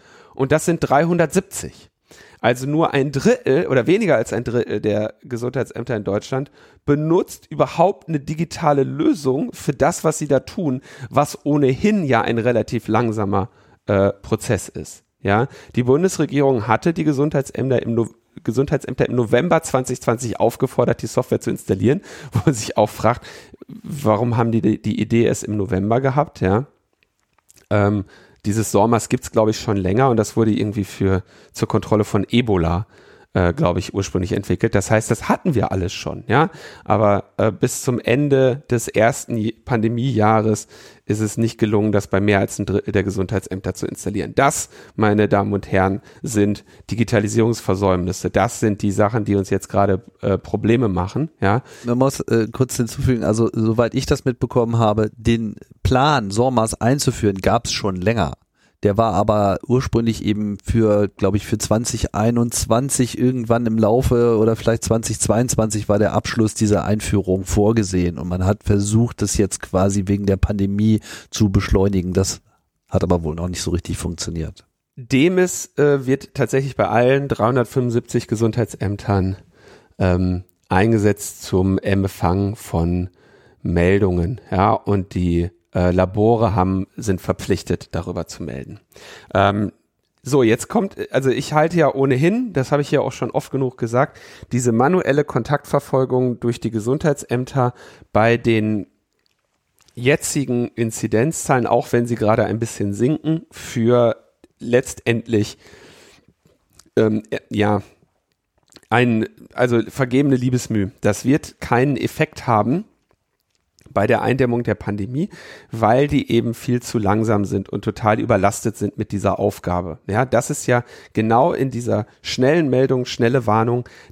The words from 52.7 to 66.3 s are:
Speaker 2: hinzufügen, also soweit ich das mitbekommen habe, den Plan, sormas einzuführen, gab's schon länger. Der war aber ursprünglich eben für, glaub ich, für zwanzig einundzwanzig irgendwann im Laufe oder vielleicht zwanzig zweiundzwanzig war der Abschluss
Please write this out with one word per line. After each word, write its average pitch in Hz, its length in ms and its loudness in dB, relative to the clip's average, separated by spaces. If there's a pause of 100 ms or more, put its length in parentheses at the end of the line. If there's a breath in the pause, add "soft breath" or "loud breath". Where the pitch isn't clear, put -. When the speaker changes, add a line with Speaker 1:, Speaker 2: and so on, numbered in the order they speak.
Speaker 2:
hinzufügen, 123 460 0
also 110 300 2
soweit 113 400 0
ich 131 140 -2
das 143 180 0
mitbekommen 117 540 0
habe, 110 360 2
den 113 400 0 (280)
Plan, 127 480 2
sormas 117 500 0
einzuführen, 113 560 0
gab's 95 340 0
schon 98 240 -4
länger. 92 380 -2 (500)
Der 101 120 2
war 113 180 2
aber 104 540 2
ursprünglich 117 560 0
eben 104 400 -2
für, 104 460 2
glaub 95 260 0
ich, 104 100 -2
für 110 120 -2
zwanzig - 580 -2
einundzwanzig 120 1040 0
irgendwann 120 460 0
im 110 120 0
Laufe 117 600 4
oder 110 180 4
vielleicht 113 300 -2
zwanzig 113 340 -2
zweiundzwanzig 110 720 0
war 104 100 4
der 107 140 2
Abschluss - 400 0